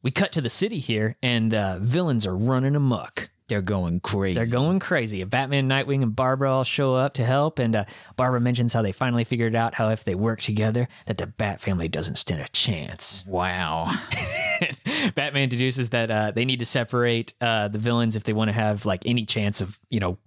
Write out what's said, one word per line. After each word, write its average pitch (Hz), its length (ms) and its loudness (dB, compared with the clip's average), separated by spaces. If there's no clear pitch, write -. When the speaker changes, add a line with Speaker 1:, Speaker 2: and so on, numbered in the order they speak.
Speaker 1:
we 131 80 0
cut 190 240 0
to 160 80 -2
the 120 80 -2
city 202 300 2
here 113 420 -2
and, 113 320 2
uh, 95 260 0
villains 123 460 0
are 92 100 -2
running 127 400 2
amok. 127 540 -2
Speaker 2:
They're 104 120 0
going 90 380 0
crazy. 98 360 0
Speaker 1:
They're 113 120 0
going 143 320 2
crazy. 113 460 -2
Batman, 135 440 0
Nightwing, 135 320 2
and 113 140 0
Barbara 131 360 2
all 131 120 2
show 131 320 2
up 135 200 2
to 120 100 0
help. 143 340 0
And, 117 160 2
uh, 101 100 2
Barbara 127 240 2
mentions 120 340 2
how 120 80 2
they 98 120 0
finally 120 320 0
figured 117 280 -2
out 117 220 0
how 110 140 0
if 110 160 -2
they 92 100 -2
work 110 260 0
together, 110 460 0
that 101 100 -4
the 90 100 -6
Bat 101 320 -4
family 87 300 0
doesn't 76 260 -4
stand 78 260 0
a 65 80 -10
chance. - 800 0
Speaker 2:
Wow. 92 680 -2
Speaker 1:
<laughs> 269 540 -2
Batman 139 340 0
deduces 127 420 0
that, 117 200 0
uh, 107 200 2
they 117 140 0
need 131 140 -2
to 117 60 0
separate, 120 760 2
uh, 113 260 2
the 107 120 -4
villains 117 360 2
if 107 80 -4
they 110 100 0
wanna 107 200 2
have, 107 320 0
like, 95 200 0
any 120 200 0
chance 104 360 0
of, 95 180 -8
you 117 100 0
know 95 280 -2